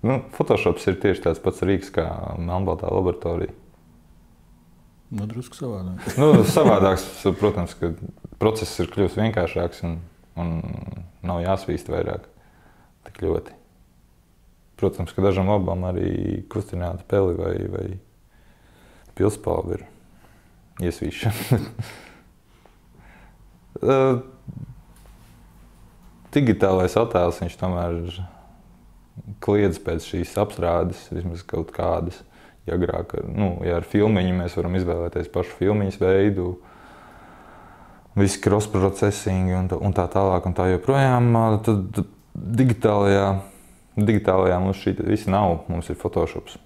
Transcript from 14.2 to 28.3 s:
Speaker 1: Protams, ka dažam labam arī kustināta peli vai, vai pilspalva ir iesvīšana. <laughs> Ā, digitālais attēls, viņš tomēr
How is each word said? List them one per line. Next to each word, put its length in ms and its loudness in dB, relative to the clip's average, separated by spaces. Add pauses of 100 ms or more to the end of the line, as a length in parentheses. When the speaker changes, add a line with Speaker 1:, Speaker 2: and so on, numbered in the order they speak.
Speaker 1:
Protams, 360 -2
ka 100 2
dažam 240 4
labam 380 0
arī 640 -2
kustināta 560 -6
peli 280 2
vai, 200 -4 (100)
vai 200 -6 (1300)
pilspalva 640 -2
ir 60 -16 (920)
iesvīšana. 840 -2
<laughs> 0 - (2250)
Ā, 240 2 (2250)
digitālais 640 4
attēls, 420 0
viņš 160 -8
tomēr 440 -2 (1400)